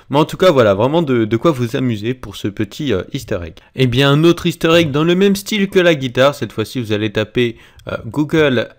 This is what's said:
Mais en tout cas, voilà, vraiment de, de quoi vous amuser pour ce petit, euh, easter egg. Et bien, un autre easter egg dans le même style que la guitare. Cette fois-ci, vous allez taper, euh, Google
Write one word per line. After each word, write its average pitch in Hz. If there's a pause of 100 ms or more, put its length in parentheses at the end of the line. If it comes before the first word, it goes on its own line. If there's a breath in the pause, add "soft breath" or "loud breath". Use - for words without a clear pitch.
Mais 139
en 156
tout -
cas, 185
voilà, 113
vraiment 135
de, 123
de 107
quoi 170
vous 123
amuser 123
pour 120
ce -
petit, 110
euh, 92 (100)
easter 113
egg. 82 (200 soft breath)
Et 131
bien, 135
un 143
autre 170
easter 165
egg 165
dans 147
le 175
même 196
style 196
que 196
la 170
guitare. 131
Cette 110
fois-ci, 110
vous 110
allez 104
taper, 113 (340 loud breath)
euh, - (100)
Google 135 (100)